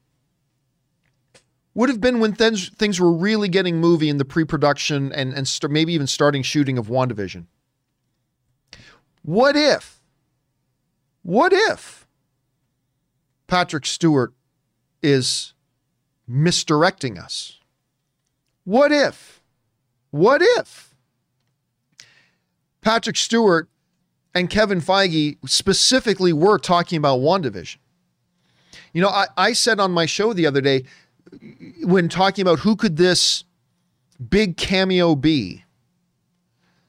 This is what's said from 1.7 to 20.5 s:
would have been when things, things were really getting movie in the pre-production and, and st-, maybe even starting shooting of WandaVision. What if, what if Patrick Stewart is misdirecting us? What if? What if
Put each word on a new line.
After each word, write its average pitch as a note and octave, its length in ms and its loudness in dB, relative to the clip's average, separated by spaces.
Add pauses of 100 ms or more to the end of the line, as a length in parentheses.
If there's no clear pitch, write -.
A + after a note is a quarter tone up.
would B3 140 2
have A#3+ 100 -4
been B3 200 0
when A3 140 0
things, A3 360 -2
things G#3 300 -4
were F3 120 4
really G#3 380 0
getting F3 320 0
movie E3 260 2
in C#3+ 100 0
the C#3 80 -2
pre-production C#3+ 840 -2
and, C3+ 220 -6
and C3+ 140 -6
st-, - 240 -6
maybe D#3+ 200 0
even D3 140 -2
starting C#3+ 380 0
shooting C3+ 340 -2
of G#2+ 100 -6
WandaVision. G#2+ 580 -4 (1800)
What B3 320 2
if, D4 440 0 (1200)
what B3 280 0
if - 560 -2 (1400)
Patrick F3 400 -2
Stewart C#3+ 460 0 (680)
is C3+ 520 -2 (760)
misdirecting D3+ 880 0
us? - 420 -14 (1080)
What C#4 260 2
if? C4+ 500 -2 (680)
What A#3 320 2
if - 500 -2 (1900)